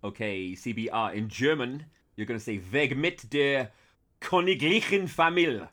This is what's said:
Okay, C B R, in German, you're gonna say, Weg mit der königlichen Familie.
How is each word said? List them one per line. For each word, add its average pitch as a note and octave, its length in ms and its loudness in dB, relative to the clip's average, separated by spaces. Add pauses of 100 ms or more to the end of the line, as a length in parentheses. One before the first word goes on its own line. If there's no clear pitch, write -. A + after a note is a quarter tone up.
Okay, G2 520 -4
C A#2 180 -6
B A2 160 -4
R, G#2+ 240 0
in G#2+ 140 -4
German, C3+ 580 0 (300)
you're G#2 120 -6
gonna A#2 120 -4
say, G#2+ 220 -6 (100)
Weg C#3 240 2
mit D3+ 380 -4
der C#3 380 2 (480)
königlichen F#3 880 2
Familie. E3 640 2